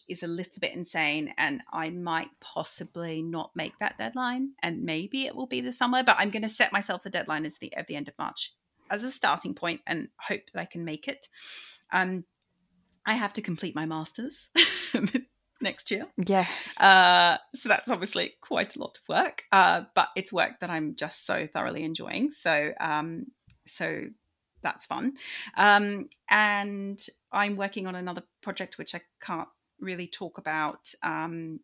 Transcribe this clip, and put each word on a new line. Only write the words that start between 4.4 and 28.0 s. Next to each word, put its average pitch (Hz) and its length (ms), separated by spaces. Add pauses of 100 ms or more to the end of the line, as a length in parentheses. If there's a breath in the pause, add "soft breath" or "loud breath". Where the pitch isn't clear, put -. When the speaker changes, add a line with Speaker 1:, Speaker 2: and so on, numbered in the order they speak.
Speaker 1:
and 170 200
maybe 185 440
it - 80
will 262 100
be 247 160
the 247 100
summer, 247 300
but 247 160
I'm 202 140
gonna 214 180
set - 240
myself 202 300
the 196 80
deadline 156 340
as - 140
the, - 160
at - 100
the 160 100
end 143 120
of - 100
March - 360 (360)
as 208 140
a 254 80
starting 156 420
point 170 320
and 165 220 (120)
hope - 320
that 185 80
I 170 60
can 170 180
make 156 240
it. - 200 (640 loud breath)
Um, 185 300 (800)
I 220 80
have 220 200
to 220 100
complete 170 320
my 156 100
masters 160 680
<laughs> - 1080
next - 280
year. 220 160 (180)
Speaker 2:
Yes. 185 560
Speaker 1:
Uh, 180 580 (180)
so - 120
that's - 220
obviously 185 520
quite - 340
a - 40
lot - 220
of - 80
work, - 320 (100)
uh, 180 300 (140)
but - 200
it's 190 160
work - 280
that 180 100
I'm 156 260
just - 300
so - 220
thoroughly - 360
enjoying. 170 480
So, 151 480
um, 160 460 (400)
so - 380 (580)
that's - 240
fun. 240 280 (440 loud breath)
Um, 202 520 (200)
and 202 760 (280)
I'm 202 240
working 196 320
on 185 80
another 180 280 (180)